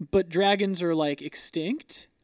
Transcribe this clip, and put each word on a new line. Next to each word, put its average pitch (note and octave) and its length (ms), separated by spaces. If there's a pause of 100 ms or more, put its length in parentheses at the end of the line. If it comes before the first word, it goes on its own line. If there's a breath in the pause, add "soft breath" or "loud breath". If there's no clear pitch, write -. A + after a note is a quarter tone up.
(100)
but F#3 200
dragons G3 520
are, E3+ 120
like, D3 260
extinct. - 880 (160)